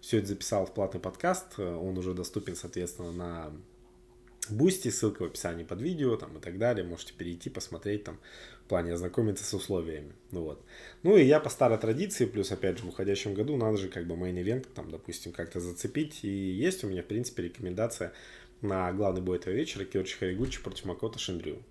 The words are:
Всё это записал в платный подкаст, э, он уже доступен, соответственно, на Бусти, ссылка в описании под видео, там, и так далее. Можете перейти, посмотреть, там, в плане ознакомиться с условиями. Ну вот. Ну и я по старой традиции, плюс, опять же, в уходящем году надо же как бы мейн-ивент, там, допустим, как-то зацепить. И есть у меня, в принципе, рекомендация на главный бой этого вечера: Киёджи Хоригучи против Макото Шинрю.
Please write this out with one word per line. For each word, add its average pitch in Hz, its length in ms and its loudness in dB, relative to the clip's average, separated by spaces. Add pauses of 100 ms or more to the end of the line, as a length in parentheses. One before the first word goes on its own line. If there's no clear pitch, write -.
Всё - 180 2
это 98 100 2
записал 98 380 0
в - 80 -12
платный 92 260 0
подкаст, 175 460 0 (120)
э, 90 160 -2
он 92 240 -2
уже 92 160 -2
доступен, 92 400 -4
соответственно, 87 580 -6
на 85 400 -6 (960)
Бусти, 139 400 4
ссылка 104 320 2
в 87 40 0
описании 85 380 -4
под 87 160 -6
видео, 139 360 2
там, 78 200 -10
и 76 40 -12
так 87 180 -8
далее. 110 260 4
Можете 85 300 -8
перейти, 87 340 -6
посмотреть, 101 560 -4
там, - 160 -10 (460)
в - 20 -20
плане 85 240 2
ознакомиться 92 500 2
с - 120 -4
условиями. 82 580 -2 (200)
Ну 87 100 -2
вот. 76 200 -6 (400)
Ну 196 140 10
и 165 80 12
я 147 160 10
по 143 80 -4
старой 113 300 6
традиции, 123 480 2
плюс, 101 260 0
опять 92 260 0
же, 104 60 -8
в 90 60 -6
уходящем 98 420 0
году 123 240 0
надо 110 220 4
же 95 100 -2
как 87 180 -4
бы 85 100 -2
мейн-ивент, 92 580 0
там, 80 160 -8
допустим, 85 420 -10
как-то 87 280 -6
зацепить. 107 640 -4
И 101 40 -2
есть 98 560 0
у 101 40 -2
меня, 92 140 -2
в - 40 -8
принципе, 104 380 -4
рекомендация 90 680 -4 (480)
на 95 320 0
главный 95 300 2
бой 90 160 2
этого 92 160 -2
вечера: 107 300 -2
Киёджи 92 340 -2
Хоригучи 98 440 -2
против - 240 -8
Макото 107 320 -4
Шинрю. 82 400 -4 (120)